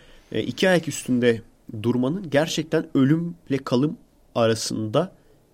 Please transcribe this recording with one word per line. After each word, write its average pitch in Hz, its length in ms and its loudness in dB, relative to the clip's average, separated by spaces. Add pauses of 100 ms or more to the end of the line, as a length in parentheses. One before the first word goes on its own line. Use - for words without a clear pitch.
(320)
e, 110 120 -2
iki 185 260 0
ayak 170 180 2
üstünde 120 540 0 (420)
durmanın 131 460 -2
gerçekten 160 640 -2
ölümle 151 680 0
kalım 139 320 0 (380)
arasında 113 760 0 (420)